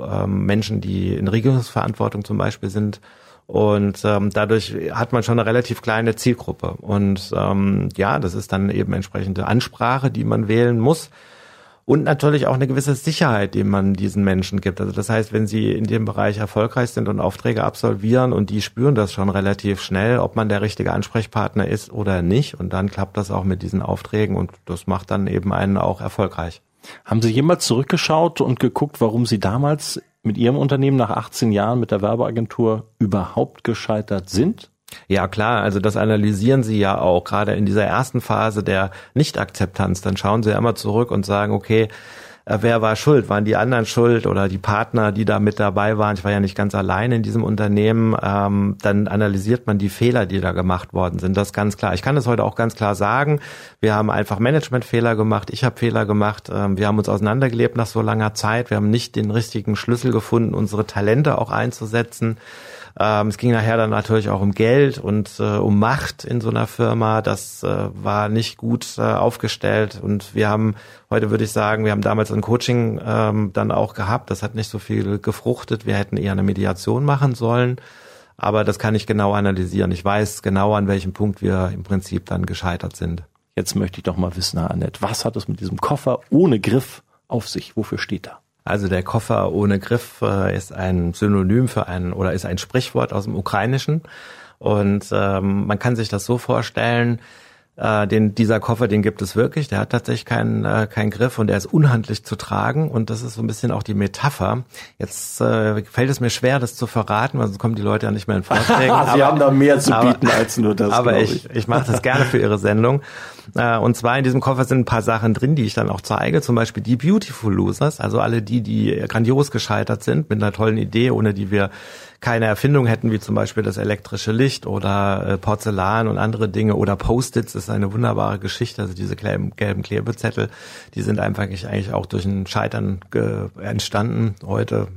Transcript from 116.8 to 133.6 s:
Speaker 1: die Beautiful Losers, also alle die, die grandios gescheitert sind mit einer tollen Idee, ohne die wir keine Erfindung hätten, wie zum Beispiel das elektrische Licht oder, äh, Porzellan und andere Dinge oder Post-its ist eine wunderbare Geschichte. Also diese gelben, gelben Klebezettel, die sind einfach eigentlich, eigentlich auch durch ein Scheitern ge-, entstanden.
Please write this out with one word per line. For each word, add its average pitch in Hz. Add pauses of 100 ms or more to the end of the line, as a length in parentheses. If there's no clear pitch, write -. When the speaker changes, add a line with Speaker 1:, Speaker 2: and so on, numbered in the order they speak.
Speaker 1:
die 120
Beautiful 139
Losers, 98
also 107
alle 113
die, 110
die 107
grandios 117
gescheitert 110
sind 143
mit 107
einer 101
tollen 110
Idee, 110
ohne 107
die 98
wir 98 (500)
keine 117
Erfindung 131
hätten, 113
wie 107
zum 107
Beispiel 104
das 101
elektrische 104
Licht 131
oder, 98
äh, 98
Porzellan 104
und 98
andere 110
Dinge 104
oder 101
Post-its 117
ist 104
eine 101
wunderbare 104
Geschichte. 101
Also 92
diese 95
gelben, 98
gelben 101
Klebezettel, 107 (440)
die 104
sind 101
einfach 101
eigentlich, 95
eigentlich 101
auch 98
durch 95
ein 98
Scheitern 107 (100)
ge-, 107 (100)
entstanden. 110 (100)